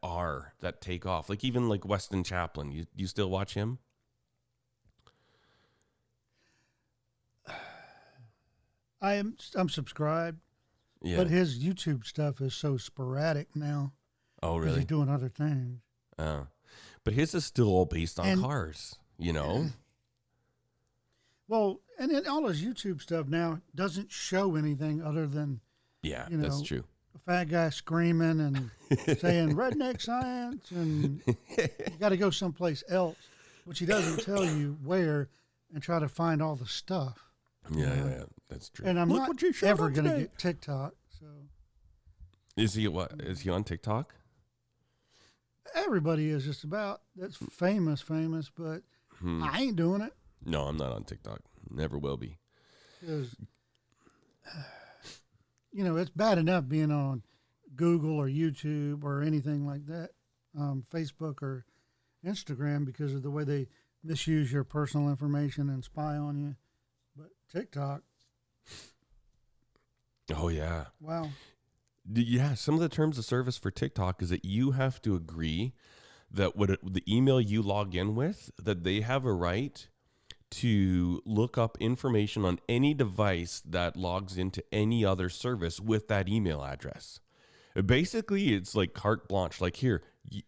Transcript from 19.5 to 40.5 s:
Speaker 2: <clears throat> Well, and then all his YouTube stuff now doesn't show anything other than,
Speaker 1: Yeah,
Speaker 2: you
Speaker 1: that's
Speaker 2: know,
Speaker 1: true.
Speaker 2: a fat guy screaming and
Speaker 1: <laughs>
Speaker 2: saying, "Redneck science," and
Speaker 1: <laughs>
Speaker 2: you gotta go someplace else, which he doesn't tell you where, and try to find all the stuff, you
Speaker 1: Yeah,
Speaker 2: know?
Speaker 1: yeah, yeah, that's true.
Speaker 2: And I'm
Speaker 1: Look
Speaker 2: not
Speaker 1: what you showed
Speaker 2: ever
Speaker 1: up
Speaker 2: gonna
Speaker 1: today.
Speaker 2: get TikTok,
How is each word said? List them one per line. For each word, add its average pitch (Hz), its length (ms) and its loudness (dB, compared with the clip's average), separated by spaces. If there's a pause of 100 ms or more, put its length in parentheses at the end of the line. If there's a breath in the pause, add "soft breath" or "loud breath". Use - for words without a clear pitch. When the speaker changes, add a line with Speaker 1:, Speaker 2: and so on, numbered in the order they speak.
Speaker 2:
<clears throat> - 40 -20 (1700)
Well, 208 340 2 (180)
and 269 100 0
then 311 180 2
all 294 200 0
his 160 160 0
YouTube 202 400 -4
stuff 160 240 -2
now 165 340 0 (140)
doesn't 185 360 -4
show 190 440 0
anything 151 480 0
other 151 240 -2
than, 143 340 -4 (400)
Speaker 1:
Yeah, 135 260 -6
Speaker 2:
you 170 100 -2
Speaker 1:
that's 147 200 0
Speaker 2:
know, 143 80 -6
Speaker 1:
true. 67 180 -4 (300)
Speaker 2:
a - 60 -20
fat 175 300 0
guy 165 200 2
screaming 165 720 2
and 135 320 0 (180)
Speaker 1:
<laughs> 143 300 4
Speaker 2:
saying, 170 360 6
"Redneck 262 460 0
science," 247 720 -4
and 151 520 0
Speaker 1:
<laughs> - 40 -4
Speaker 2:
you 143 400 0 (320)
gotta 196 180 4
go 190 140 4
someplace 170 580 -2
else, 175 280 2 (480 loud breath)
which - 120 -10
he 170 80 -2
doesn't 160 400 4
tell 196 180 2
you 151 400 0
where, 151 460 2 (420 soft breath)
and 151 120 -8
try 170 160 0
to 151 100 0
find 165 320 2
all 156 140 -2
the 120 100 -8
stuff, 135 640 -6 (400)
you 78 120 0
Speaker 1:
Yeah, 69 120 2
Speaker 2:
know? 69 140 2
Speaker 1:
yeah, - 100 -2
yeah, 65 60 -10 (260)
that's - 200 -14
true. - 180 -6
Speaker 2:
And 175 120 2
I'm 170 100 4
Speaker 1:
Look 220 100 4
Speaker 2:
not 262 80 -2
Speaker 1:
what 277 160 -4
you 349 100 4
showed - 140 2
Speaker 2:
ever 180 220 4
Speaker 1:
up 135 40 0
Speaker 2:
gonna 147 200 4
Speaker 1:
today. - 80 0
Speaker 2:
get - 180 -8
TikTok, 143 560 -4 (240)